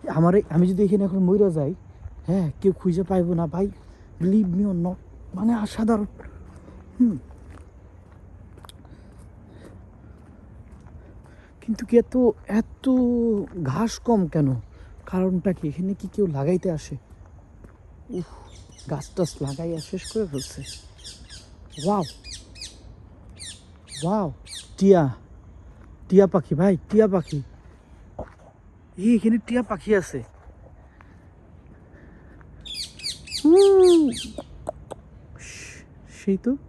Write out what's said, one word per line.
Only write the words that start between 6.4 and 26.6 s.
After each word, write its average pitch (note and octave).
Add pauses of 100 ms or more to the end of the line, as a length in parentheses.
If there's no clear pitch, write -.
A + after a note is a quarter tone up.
হুম। G#3+ (4000)
কিন্তু A3
কি A#3
এত, A#3+ (180)
এত A3+ (720)
ঘাস D#3
কম G#3
কেন? C#3+ (520)
কারণটা F#3
কি? E3
এখানে F3+
কি F#3
কেউ G3+
লাগাইতে D#3+
আসে? D3 (1120)
উফ, F3+ (680)
গাছ C#3+
টাছ E3
লাগাইয়া D#3+
শেষ -
করে A3
ফেলছে। C#3 (1200)
ওয়াও, G3 (2000)
ওয়াও, F3+ (460)
টিয়া, F3 (920)
টিয়া G3
পাখি E3+
ভাই, F3+ (140)